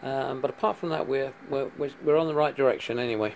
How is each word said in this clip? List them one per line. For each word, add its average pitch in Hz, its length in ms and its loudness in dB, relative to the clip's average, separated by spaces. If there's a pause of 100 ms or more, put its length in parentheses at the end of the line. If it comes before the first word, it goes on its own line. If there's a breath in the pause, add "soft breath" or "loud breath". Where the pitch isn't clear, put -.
Um, 135 360 -4
but 135 100 0
apart - 260 0
from 170 140 -4
that, 156 180 -2
we're, 135 240 0 (180)
we're, 139 260 -2
we're, 143 140 -4 (140)
we're 147 140 6
on 165 100 2
the 151 80 -2
right 147 180 2
direction 123 460 2
anyway. 107 360 0